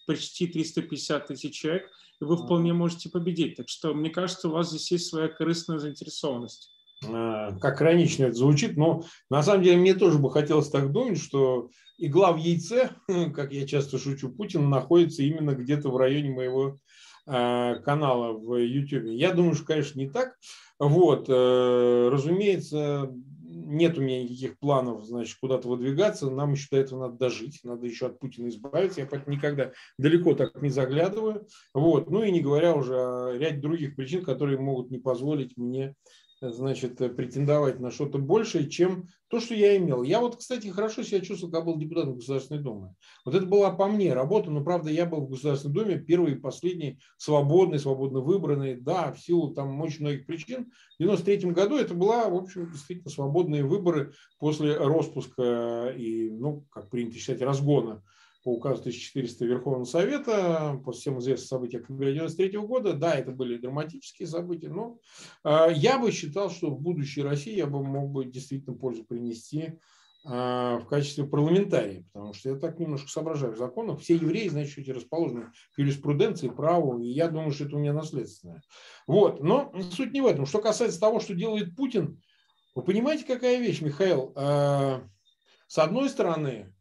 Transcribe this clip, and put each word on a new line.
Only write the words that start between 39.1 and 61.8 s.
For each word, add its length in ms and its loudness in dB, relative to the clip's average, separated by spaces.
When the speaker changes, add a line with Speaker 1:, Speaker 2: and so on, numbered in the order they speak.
Speaker 2:
то, 100 0
что 160 -6
я 220 6
имел. 260 2
Я 160 2
вот, 160 0
кстати, 320 -8
хорошо 340 -4
себя 200 -2
чувствовал, 300 -8
когда 140 -2
был 140 -2
депутатом 360 -4
Государственной 460 -6
Думы. 320 -10
Вот 100 -4
это 120 2
была 260 4
по 160 2
мне 260 2
работа, 380 2
но, 120 -2
правда, 280 0
я 140 2
был 160 -4
в 80 -6
Государственной 440 -2
Думе 240 0
первый 360 2
и 20 -2
последний, 640 -6
свободный, 600 4
свободно 400 -2
выбранный. 560 0
Да, 380 -2
в 60 -16
силу 360 0
там 260 -6
очень 200 -6
многих 260 -4
причин. 440 -10
В 20 -20
девяносто 260 2
третьем 280 2
году 240 2
это 160 0
была, 360 2
в 60 0
общем, 340 -6
действительно 400 -14
свободные 540 0
выборы 500 0
после 400 0
распуска 1200 0
и, 320 -4
ну, 400 -8
как 200 -18
принято 280 -4
считать, 240 -4
разгона 640 2
по 100 0
указу 300 -2
тысяча 240 -8
четыреста 360 -6
Верховного 420 -2
Совета, 1000 0
по 60 -8
всем 260 -6
известным 300 -2
событиям 340 -6